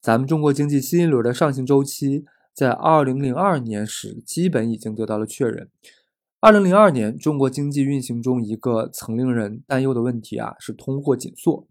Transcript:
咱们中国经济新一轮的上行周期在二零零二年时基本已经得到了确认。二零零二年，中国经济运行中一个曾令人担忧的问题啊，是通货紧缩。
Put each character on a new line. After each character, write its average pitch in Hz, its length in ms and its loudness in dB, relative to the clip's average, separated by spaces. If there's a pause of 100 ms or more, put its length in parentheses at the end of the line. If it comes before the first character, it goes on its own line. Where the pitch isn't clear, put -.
咱 113 180 2
们 135 80 -2
中 156 140 0
国 147 100 2
经 147 160 0
济 143 140 0
新 170 220 0
一 - 20 4
轮 139 180 2
的 120 120 0
上 151 180 2
行 131 120 -4
周 139 200 4
期 143 400 -4 (280)
在 131 180 0
二 156 340 4
零 131 180 -2
零 131 120 -2
二 175 240 0
年 110 280 -4
时 - 400 -12
基 175 220 -2
本 117 220 0
已 113 60 -4
经 110 180 -10
得 110 120 -6
到 107 100 -4
了 107 80 -2
确 120 220 -4
认。 - 240 -8 (720)
二 220 120 8
零 208 100 6
零 185 140 4
二 208 140 8
年， 117 260 -2
中 151 220 -2
国 135 100 4
经 143 220 -4
济 143 120 0
运 135 200 0
行 117 200 -6
中 123 220 0
一 107 100 -6
个 113 380 -2
曾 - 240 -8
令 127 160 0
人 110 340 -4
担 135 140 0
忧 131 140 0
的 117 80 0
问 120 180 -2
题 107 160 -12
啊， 113 220 -8
是 - 140 -12
通 135 300 -8
货 143 140 2
紧 127 200 -12
缩。 - 340 -2